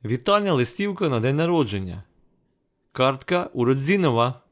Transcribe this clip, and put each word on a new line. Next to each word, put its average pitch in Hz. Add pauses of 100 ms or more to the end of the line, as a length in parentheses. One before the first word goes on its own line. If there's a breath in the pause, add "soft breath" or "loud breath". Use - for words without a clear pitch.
Вітальна 196
листівка 180
на 123
день 131
народження. 104 (880)
Картка 135
уродзінова. 135